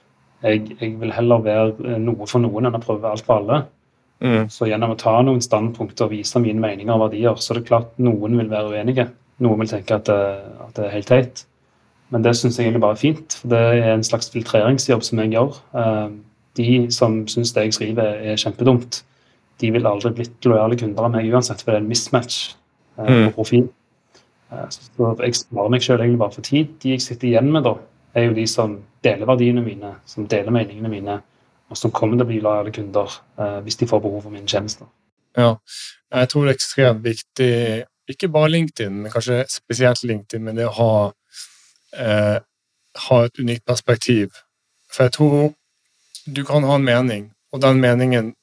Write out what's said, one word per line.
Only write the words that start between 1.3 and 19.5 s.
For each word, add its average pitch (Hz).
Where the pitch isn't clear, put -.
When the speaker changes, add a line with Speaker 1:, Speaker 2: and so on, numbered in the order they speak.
Speaker 1:
være, 110
eh, 120
noe 113
for 123
noen 113
enn 113
å 113
prøve 110
alt 110
for 107
alle. 127
Speaker 2:
Mm. 117
Speaker 1:
Så 113
gjennom 110
å 113
ta 113
noen 131
standpunkter 110
og 107
vise 104
mine 110
meninger 104
og 110
verdier, 110
så -
er 120
det 120
klart 117
noen 113
vil 110
være 107
uenige. 120
Noen 107
vil 107
tenke 107
at, 104
eh, 101
at -
det 107
er 101
helt 104
teit. 123
Men 117
det 120
synes 120
jeg 120
egentlig 113
bare 107
er -
fint, 151
for 120
det 117
er 117
en 110
slags -
filtreringsjobb 117
som 113
jeg 110
gjør. 131
Ehm, 107
de 117
som 110
synes 117
det 107
jeg 110
skriver 107
er 107
kjempedumt, 120